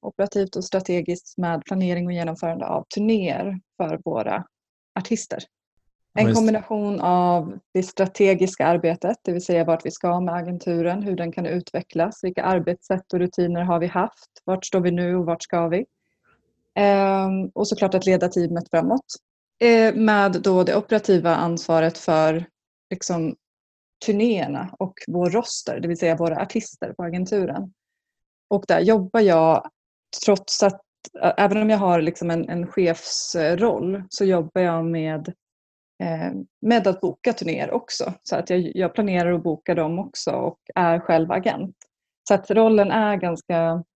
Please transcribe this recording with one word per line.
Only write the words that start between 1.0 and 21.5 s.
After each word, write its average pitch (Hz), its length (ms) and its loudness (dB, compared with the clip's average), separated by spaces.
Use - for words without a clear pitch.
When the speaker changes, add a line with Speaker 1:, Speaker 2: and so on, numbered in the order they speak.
Speaker 1:
med 170 260 -2
planering 175 420 -2
och 175 60 -4
genomförande 165 540 -6
av - 180 -4
turnéer 196 680 -2
för 160 280 -4
våra 110 400 -4
artister. - 400 -6
En 208 80 2
Speaker 2:
Ja, 226 60 6
just - 20 4
det. 220 100 2
Speaker 1:
kombination 214 600 -2
av 180 580 0
det 185 80 2
strategiska 185 840 0
arbetet, 170 580 0
det 185 80 -2
vill 180 120 -4
säga 170 200 2
vart 165 220 -2
vi 156 40 -6
ska 175 300 -2
med 180 140 -4
agenturen, 175 680 -4
hur 196 140 -4
den 170 160 -6
kan 175 140 -6
utvecklas, 180 800 -4
vilka 180 200 -4
arbetssätt 180 680 -2
och 180 60 -2
rutiner 175 420 0
har 175 200 0
vi 170 60 0
haft, 180 440 -4
vart 185 220 -4
står 190 140 0
vi 175 100 2
nu 175 260 0
och 175 100 -2
vart 165 160 -4
ska 170 260 -2
vi? 180 160 0
Ehm, 196 800 2
och 208 140 -2
såklart 190 260 0
att 185 120 0
leda 180 220 4
teamet 175 420 -2
framåt. 175 340 0
Eh, 226 320 6
med 208 380 4
då 185 220 4
det - 120 2
operativa 196 600 2
ansvaret 165 600 0